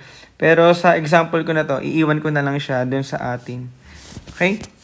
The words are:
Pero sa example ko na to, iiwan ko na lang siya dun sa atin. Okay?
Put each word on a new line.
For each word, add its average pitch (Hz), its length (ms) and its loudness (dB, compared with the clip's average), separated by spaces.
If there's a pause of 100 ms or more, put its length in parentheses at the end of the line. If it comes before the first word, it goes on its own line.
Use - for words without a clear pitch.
(400)
Pero 165 340 6
sa 175 240 4
example 165 480 0
ko 165 80 -2
na 156 140 0
to, 139 100 -2
iiwan 151 480 0
ko 156 80 -2
na 147 80 0
lang 139 160 -2
siya 127 320 -4
dun 135 160 -2
sa 127 320 -6
atin. 123 320 -12 (640)
Okay? 196 300 -2 (200)